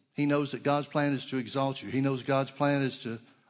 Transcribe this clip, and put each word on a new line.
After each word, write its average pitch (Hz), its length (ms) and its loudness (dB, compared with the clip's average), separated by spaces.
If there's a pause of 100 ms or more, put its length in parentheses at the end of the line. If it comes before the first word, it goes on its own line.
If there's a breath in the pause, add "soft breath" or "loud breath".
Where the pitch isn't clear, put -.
(120)
he 143 140 0
knows 143 240 2
that 117 140 -8
God's 143 240 2
plan 143 240 2
is 131 140 -2
to 131 120 -4
exalt 131 460 -2
you. 101 40 -8
He 127 120 0
knows 135 240 0
God's 135 260 0
plan 143 320 2
is 135 220 -2
to 113 160 -6 (300 soft breath)